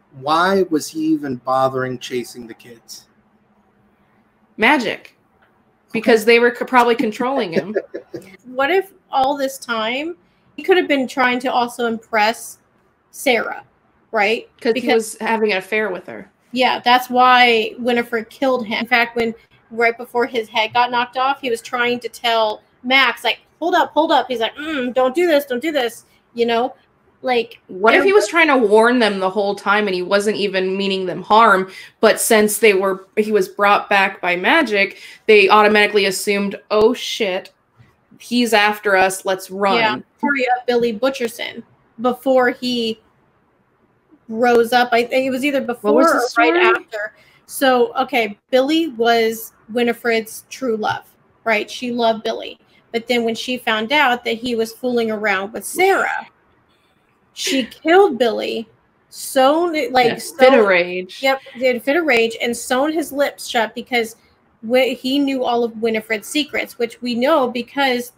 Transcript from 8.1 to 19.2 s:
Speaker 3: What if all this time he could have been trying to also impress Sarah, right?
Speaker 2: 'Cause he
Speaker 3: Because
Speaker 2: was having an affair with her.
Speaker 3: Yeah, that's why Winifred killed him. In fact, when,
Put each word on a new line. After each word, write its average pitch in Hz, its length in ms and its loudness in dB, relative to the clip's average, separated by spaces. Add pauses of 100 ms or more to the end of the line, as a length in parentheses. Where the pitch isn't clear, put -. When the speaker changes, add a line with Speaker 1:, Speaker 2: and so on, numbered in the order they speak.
Speaker 3:
What 254 260 -4
if 381 220 -2 (180)
all 269 260 0
this 269 200 -4
time 247 600 -6 (400)
he 294 60 -14
could 359 140 2
have 359 120 2
been 269 200 0
trying 247 320 -2
to 254 120 -4
also 240 340 -2
impress 226 720 -4 (540)
Sarah, - 500 -2 (480)
right? 220 380 -2 (120)
Speaker 2:
'Cause 233 140 0
he 254 60 -4
Speaker 3:
Because 233 340 -2
Speaker 2:
was 220 120 -10
having 220 260 0
an 190 60 -2
affair 214 320 -4
with 180 160 -10
her. 110 240 -16 (200)
Speaker 3:
Yeah, 240 340 0
that's 247 240 4
why 247 680 4
Winifred 240 520 -2
killed 254 360 -2
him. 226 140 -6
In 233 60 -6
fact, 233 300 0
when, 226 180 -2 (360)